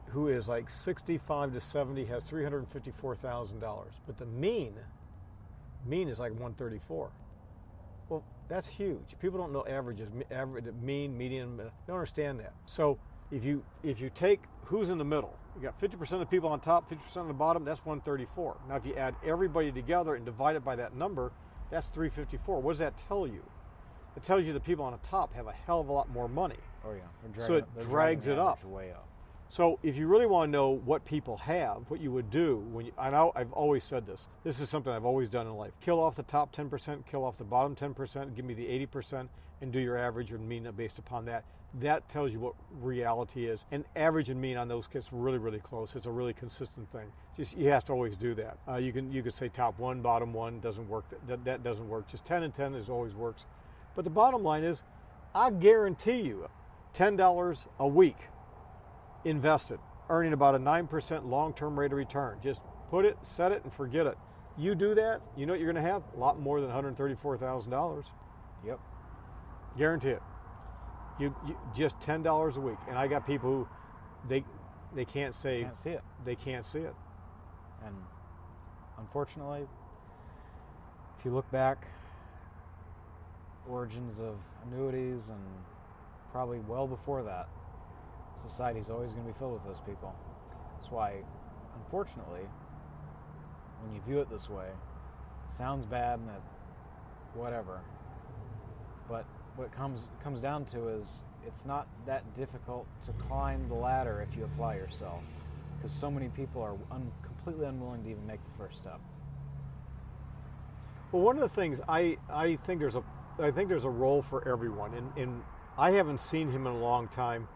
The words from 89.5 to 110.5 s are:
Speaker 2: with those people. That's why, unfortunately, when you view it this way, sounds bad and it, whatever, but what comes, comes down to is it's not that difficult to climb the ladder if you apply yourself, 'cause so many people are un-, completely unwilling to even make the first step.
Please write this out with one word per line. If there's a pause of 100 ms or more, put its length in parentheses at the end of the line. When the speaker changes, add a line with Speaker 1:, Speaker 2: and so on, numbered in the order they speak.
Speaker 2:
with
those
people. (600)
That's
why, (680)
unfortunately, (1400)
when
you
view
it
this
way, (880)
sounds
bad
and
it, (920)
whatever, (1300)
but (300)
what
comes, (160)
comes
down
to
is (400)
it's
not (180)
that (120)
difficult (180)
to
climb
the
ladder
if
you
apply
yourself, (600)
'cause
so
many
people
are (160)
un-, (100)
completely
unwilling
to
even
make
the
first
step. (2000)